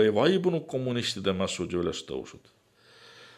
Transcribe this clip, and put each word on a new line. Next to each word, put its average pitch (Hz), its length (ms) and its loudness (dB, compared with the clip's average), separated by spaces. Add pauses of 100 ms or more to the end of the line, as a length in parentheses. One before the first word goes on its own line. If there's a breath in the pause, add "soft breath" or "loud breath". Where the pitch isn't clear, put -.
ei 107 80 4
vaibunud 170 560 2
kommunistide 120 640 -2
mässud 90 400 -4
ja 87 80 0
ülestõusud. - 640 -8 (920 loud breath)